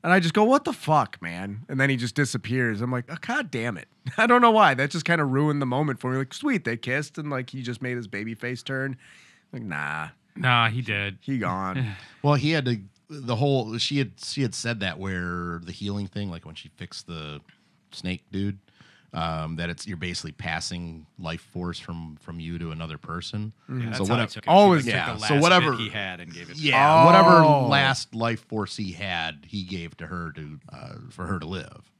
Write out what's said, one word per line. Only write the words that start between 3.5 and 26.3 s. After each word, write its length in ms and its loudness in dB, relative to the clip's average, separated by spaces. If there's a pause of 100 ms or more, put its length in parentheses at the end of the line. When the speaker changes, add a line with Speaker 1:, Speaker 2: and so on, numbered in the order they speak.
Speaker 1:
it." 100 -16 (180)
<laughs> 120 -8
I 100 4
don't 140 8
know 100 8
why. 240 8
That 160 -2
just 140 -6
kinda 180 2
ruined 380 2
the 40 -2
moment 360 -2
for 100 -2
me. 60 -2
Like, 160 -6
sweet, 320 -2
they 120 -2
kissed, 400 -6
and, 140 -8
like, 200 -6
he 120 -10
just 180 -8
made 140 -6
his 120 -8
baby 280 -8
face 260 -8
turn. 360 -6 (560)
Like, 100 -12
nah. 460 -6 (260)
Speaker 2:
Nah, 340 4
he 120 -4
did. 400 -4
Speaker 1:
He 180 -4
gone. 560 -2 (120)
Speaker 2:
<laughs> 140 -20
Speaker 3:
Well, 140 4
he 160 0
had 140 0
to, 140 -2 (300)
the 280 -4
whole, 420 0
she 180 -2
had, 140 -2 (120)
she 200 -6
had 100 -2
said 280 -6
that 180 -4
where 640 -6
the 80 -14
healing 360 -6
thing, 220 -6
like, 160 -12
when 100 -16
she 200 -20
fixed 320 -16
the 320 -12 (520)
snake 400 -8
dude, 280 -4 (540)
um, 440 -4
that 120 -6
it's, 160 -10
you're 100 -8
basically 360 -8
passing 720 -8 (140)
life 220 -8
force 380 -8
from, 400 -12
from 200 -14
you 180 -8
to 140 -8
another 260 -10
person. 560 -8 (160)
Speaker 1:
Mm-hmm. 120 -6
Speaker 4:
Yeah, 120 -6
Speaker 3:
So 60 -6
Speaker 4:
that's 100 -2
how 60 2
Speaker 3:
what 40 0
Speaker 4:
I 40 2
Speaker 3:
if 80 -4
Speaker 4:
took 120 -14
it. 60 -4
She, 20 6
Speaker 1:
Always 360 8
Speaker 4:
like, 80 0
Speaker 3:
Yeah, 160 0
Speaker 4:
took 80 -8
the 80 -2
Speaker 3:
so 80 4
Speaker 4:
last 80 6
Speaker 3:
whatever 280 6
Speaker 4:
bit 100 -2
he 80 -4
had 300 -8
and 140 -14